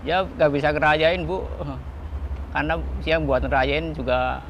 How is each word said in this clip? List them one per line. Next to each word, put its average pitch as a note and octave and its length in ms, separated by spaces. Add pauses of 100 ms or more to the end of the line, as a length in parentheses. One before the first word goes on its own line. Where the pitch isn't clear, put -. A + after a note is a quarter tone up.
Ya, F3 240
nggak D3+ 240
bisa D3 240
ngerayain, D#3 480
Bu. E3+ 240 (1040)
Karena D3+ 240 (240)
siang D#3+ 240
buat C3+ 240
ngerayain C#3+ 480
juga B2+ 540